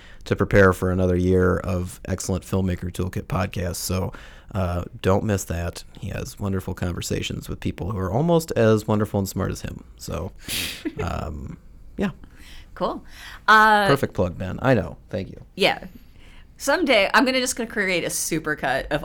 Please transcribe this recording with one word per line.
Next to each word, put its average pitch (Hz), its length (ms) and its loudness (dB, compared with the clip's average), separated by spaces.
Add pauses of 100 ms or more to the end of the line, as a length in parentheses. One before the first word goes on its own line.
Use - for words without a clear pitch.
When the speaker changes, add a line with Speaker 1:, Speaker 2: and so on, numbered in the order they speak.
(260)
Speaker 1:
to 101 100 0
prepare 98 380 6
for 92 180 -2
another 90 260 4
year 90 400 4
of 90 500 -4
excellent 92 380 -4
Filmmaker 90 460 -2
Toolkit 92 320 -4
podcasts. 92 520 -4
So, - 380 -4 (400)
uh, 90 320 -2 (160)
don't 95 240 2
miss 101 200 0
that. 87 380 -6 (160)
He 95 100 -10
has - 300 -8
wonderful 95 340 -4
conversations - 760 -6
with - 100 -8
people 90 320 -6
who 110 60 -6
are 92 140 -4
almost 165 420 2
as 110 340 4
wonderful 104 320 2
and 95 80 0
smart 95 240 -2
as - 100 -8
him. - 220 -10 (140)
So, - 340 -8 (360)
Speaker 2:
<laughs> - 360 -8
Speaker 1:
um, - 540 -6 (400)
yeah. 190 140 -2 (640)
Speaker 2:
Cool. 277 300 -4 (440)
Uh, 214 400 8
Speaker 1:
Perfect - 260 2
plug, 90 240 -2
Ben. 90 240 -6
I 131 120 4
know. 90 240 0 (120)
Thank 95 200 -6
you. - 120 -16 (140)
Speaker 2:
Yeah. 180 300 0 (720)
Someday, 277 560 2
I'm 220 120 6
gonna 262 160 0
just 254 160 -2
gonna 226 120 -4
create 185 360 0
a - 40 -2
supercut 151 840 -2
of 151 140 -2